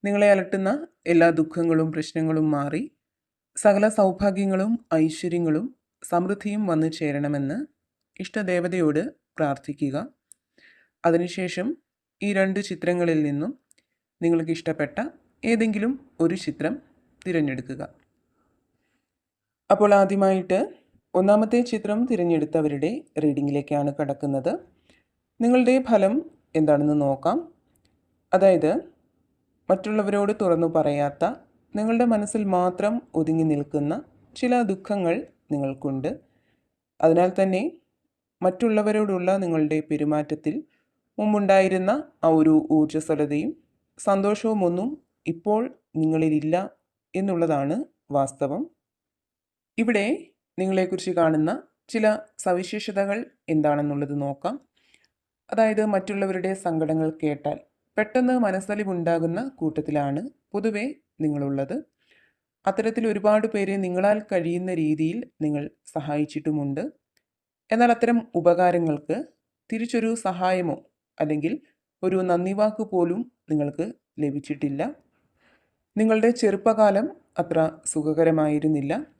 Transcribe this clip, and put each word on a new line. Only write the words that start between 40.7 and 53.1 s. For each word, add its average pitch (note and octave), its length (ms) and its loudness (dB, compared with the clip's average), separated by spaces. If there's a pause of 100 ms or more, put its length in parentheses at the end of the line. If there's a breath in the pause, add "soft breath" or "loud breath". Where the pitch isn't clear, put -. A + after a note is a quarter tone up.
മുമ്പുണ്ടായിരുന്ന F#3+ 720 2 (360)
ആ E3 40 6 (100)
ഒരു D#3 140 6 (220)
ഊർജ്ജസ്വലതയും D3+ 720 0 (560)
സന്തോഷവും G#3 600 0
ഒന്നും F3+ 220 -2 (440)
ഇപ്പോൾ G#3 280 0 (400)
നിങ്ങളിലില്ല D#3 540 0 (640)
എന്നുള്ളതാണ് E3 560 0 (400)
വാസ്തവം. C#3 460 -2 (1200)
ഇവിടെ G#3 240 0 (540)
നിങ്ങളെക്കുറിച്ച് F#3 600 -2
കാണുന്ന D#3 300 4 (420)
ചില G#3+ 240 2 (300)
സവിശേഷതകൾ G3 760 -2 (340)